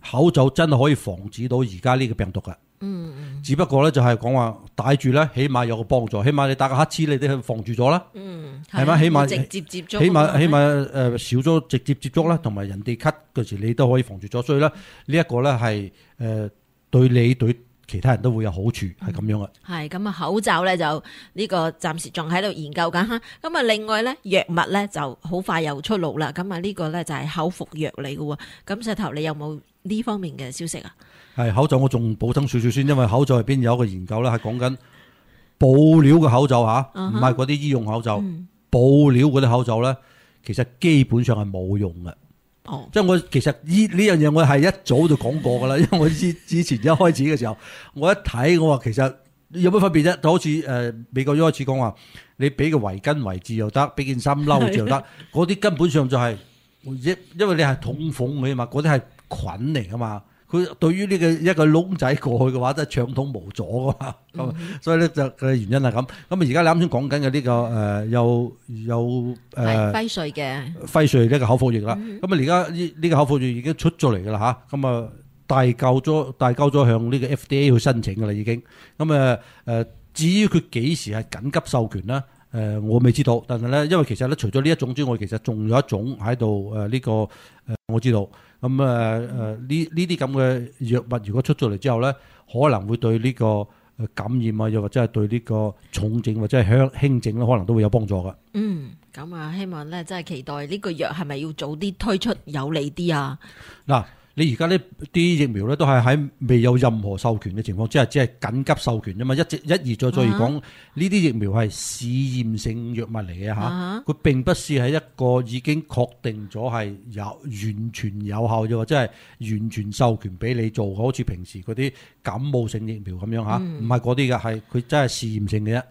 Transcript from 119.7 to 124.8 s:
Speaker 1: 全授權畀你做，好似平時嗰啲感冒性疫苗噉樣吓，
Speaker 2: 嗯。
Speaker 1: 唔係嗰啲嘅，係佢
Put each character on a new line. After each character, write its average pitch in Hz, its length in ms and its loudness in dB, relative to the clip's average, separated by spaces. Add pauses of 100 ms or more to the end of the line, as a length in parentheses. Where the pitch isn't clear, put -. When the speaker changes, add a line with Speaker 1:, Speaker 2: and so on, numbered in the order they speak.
Speaker 1:
全 104 200 -8
授 117 300 2
權 92 160 -12
畀 117 240 -4
你 110 80 -2
做， 104 260 -4
好 120 160 -2
似 127 120 -6
平 90 200 -6
時 95 200 -16
嗰 113 100 -10
啲 131 180 -4 (300)
感 98 180 -6
冒 131 280 -2
性 110 200 -6
疫 110 160 -8
苗 92 120 -10
噉 90 140 -8
樣 113 140 -2
吓， 107 160 -2
Speaker 2:
嗯。 160 240 -6
Speaker 1:
唔 113 40 -4
係 123 120 2
嗰 120 160 -2
啲 127 200 0
嘅， 113 40 -2
係 113 220 -6 (100)
佢 123 160 -2